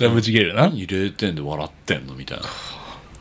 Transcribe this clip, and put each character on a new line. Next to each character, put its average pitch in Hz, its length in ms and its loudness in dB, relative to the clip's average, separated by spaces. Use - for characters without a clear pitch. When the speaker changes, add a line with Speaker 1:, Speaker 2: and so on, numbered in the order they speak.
Speaker 1:
ゃ 117 40 8
ブ 117 120 6
チ 110 100 0
ギ 113 80 6
レ 104 60 6
る 85 80 -2
な。 113 160 4
Speaker 2:
「何 104 180 -4
零 95 240 0
点 95 240 -2
で 76 60 -6
笑 76 260 -4
っ - 20 -10
て 78 120 -2
ん 65 100 -10
の？」 67 80 -14
み 67 100 -12
た 67 100 -8
い - 40 -12
な。 - 40 -10